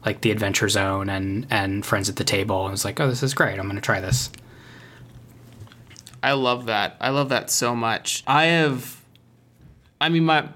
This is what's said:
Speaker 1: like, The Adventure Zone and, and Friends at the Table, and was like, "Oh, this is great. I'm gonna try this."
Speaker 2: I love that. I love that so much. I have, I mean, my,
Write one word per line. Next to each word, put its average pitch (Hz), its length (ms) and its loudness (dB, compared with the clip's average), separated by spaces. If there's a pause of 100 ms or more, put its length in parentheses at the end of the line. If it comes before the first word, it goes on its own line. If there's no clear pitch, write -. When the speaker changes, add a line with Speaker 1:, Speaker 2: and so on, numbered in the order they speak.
Speaker 1:
like, - 180 -2
The 110 100 2
Adventure 101 360 0
Zone 98 400 0
and, 98 400 -4
and 98 380 -2
Friends 98 220 0
at - 80 -6
the - 80 -2
Table, 98 380 0
and 98 100 -4
was 98 120 -6
like, 101 140 -4
"Oh, 147 80 2
this 123 160 0
is 135 120 -2
great. 104 260 2
I'm 98 80 -6
gonna 101 120 -6
try 101 200 0
this." - 300 0 (1900)
Speaker 2:
I 139 100 2
love 123 340 0
that. 104 340 -2
I 127 100 0
love 139 180 0
that 123 220 -2
so 120 260 0
much. 113 500 -2
I 151 200 4
have, 151 540 2 (1000)
I 151 80 2
mean, 165 160 4
my, 151 320 2